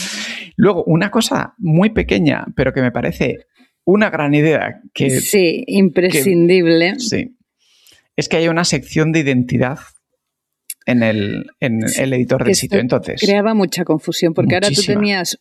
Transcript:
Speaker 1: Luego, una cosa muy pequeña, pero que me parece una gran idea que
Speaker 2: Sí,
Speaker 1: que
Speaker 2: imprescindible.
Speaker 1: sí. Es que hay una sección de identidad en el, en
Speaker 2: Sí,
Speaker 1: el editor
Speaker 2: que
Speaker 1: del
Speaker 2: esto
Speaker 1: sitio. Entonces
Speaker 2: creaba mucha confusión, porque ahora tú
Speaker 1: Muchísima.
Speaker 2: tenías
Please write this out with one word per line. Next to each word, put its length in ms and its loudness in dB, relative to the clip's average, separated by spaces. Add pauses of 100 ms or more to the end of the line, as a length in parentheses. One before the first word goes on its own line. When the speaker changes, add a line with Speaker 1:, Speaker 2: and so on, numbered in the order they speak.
(560)
Speaker 1:
Luego, 280 2
una 260 2
cosa 480 -2
muy 320 2
pequeña, 560 0 (100)
pero 160 0
que 80 -2
me 100 0
parece 560 -4 (380)
una 240 4
gran 260 -2
idea 460 2 (140)
que 160 0
Speaker 2:
Sí, 560 0
Speaker 1:
que 60 -8
Speaker 2:
imprescindible. 1300 4
Speaker 1:
sí. 380 -6 (800)
Es 120 -4
que 80 -2
hay 120 2
una 160 0
sección 460 -2
de 100 2
identidad 580 0 (1080)
en 160 2
el, 440 -2 (120)
en 300 -2
Speaker 2:
Sí, 140 -2
Speaker 1:
el 100 -2
editor 260 0
Speaker 2:
que 60 -2
Speaker 1:
del 80 -2
Speaker 2:
esto 80 -2
Speaker 1:
sitio. 200 -2
Entonces 400 -4
Speaker 2:
creaba 340 2
mucha 300 -2
confusión, 500 -2
porque 200 2
ahora 140 0
tú 60 -2
Speaker 1:
Muchísima. 260 0
Speaker 2:
tenías 400 -2